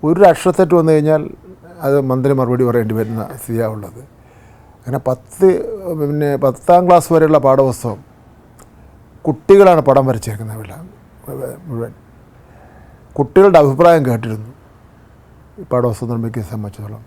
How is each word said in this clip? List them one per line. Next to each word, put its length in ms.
ഒരു 220
അക്ഷരത്തെറ്റ് 500
വന്നു 120
കഴിഞ്ഞാൽ 300
അത് 240
മന്ത്രി 300
മറുപടി 240
പറയേണ്ടി 320
വരുന്ന 280
സ്ഥിതിയാണ് 340
ഉള്ളത്. 260
അങ്ങനെ 280
പത്ത്, 400
പിന്നെ, 300
പത്താം 440
ക്ലാസ് 260
വരെയുള്ള 240
പാഠപുസ്തകം 640
കുട്ടികളാണ് 540
പടം 280
വരച്ചേക്കുന്നത് 560
എല്ലാം 240
മുഴുവൻ. 260
കുട്ടികളുടെ 460
അഭിപ്രായം 420
കേട്ടിരുന്നു 460
ഈ 120
പാഠപുസ്തകം 400
നിർമ്മിക്കുന്നത് 380
സംബന്ധിച്ചിടത്തോളം. 560